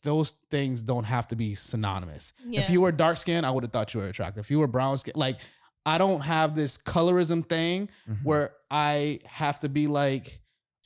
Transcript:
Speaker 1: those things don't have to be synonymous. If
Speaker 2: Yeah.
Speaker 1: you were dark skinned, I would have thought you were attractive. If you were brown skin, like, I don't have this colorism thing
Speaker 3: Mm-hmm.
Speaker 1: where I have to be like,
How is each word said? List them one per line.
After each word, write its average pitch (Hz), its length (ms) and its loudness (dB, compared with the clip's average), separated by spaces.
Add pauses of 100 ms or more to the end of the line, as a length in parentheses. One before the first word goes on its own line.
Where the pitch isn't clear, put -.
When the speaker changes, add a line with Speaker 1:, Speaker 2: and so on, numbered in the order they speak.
Speaker 1:
those 151 320 -2 (160)
things 131 320 -2
don't 117 220 -2
have 117 240 -2
to 117 80 -6
be 110 180 -2
synonymous. 95 800 -6 (120)
If 240 80 -10
Speaker 2:
Yeah. 190 200 0
Speaker 1:
you 180 80 6
were 180 100 6
dark 160 280 2
skinned, 170 280 0
I 131 40 2
would 131 120 0
have 117 100 -6
thought 110 220 -2
you 110 60 -2
were 98 80 -4
attractive. 98 360 -8
If - 60 -12
you 147 80 2
were 151 80 4
brown 131 320 0
skin, - 160 -10
like, 135 240 -2 (480)
I 156 120 4
don't 185 240 4
have 156 340 2
this 147 200 -2
colorism 170 720 2
thing 175 400 0 (200)
Speaker 3:
Mm-hmm. 110 160 -6
Speaker 1:
where 147 260 2 (200)
I 147 560 0
have 147 340 -4
to 151 80 -2
be 147 200 2
like, 143 520 -2 (460)